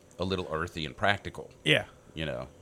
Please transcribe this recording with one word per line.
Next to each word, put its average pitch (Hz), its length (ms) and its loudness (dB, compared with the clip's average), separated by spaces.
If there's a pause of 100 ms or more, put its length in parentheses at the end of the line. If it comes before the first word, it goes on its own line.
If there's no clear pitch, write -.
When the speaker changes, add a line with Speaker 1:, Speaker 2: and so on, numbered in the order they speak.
(180)
Speaker 1:
a 90 60 0
little 92 260 0
earthy 80 340 -2
and 71 120 -6
practical. 101 540 0 (140)
Speaker 2:
Yeah. 120 200 6 (300)
Speaker 1:
You 80 120 -4
know, 65 220 -4 (140)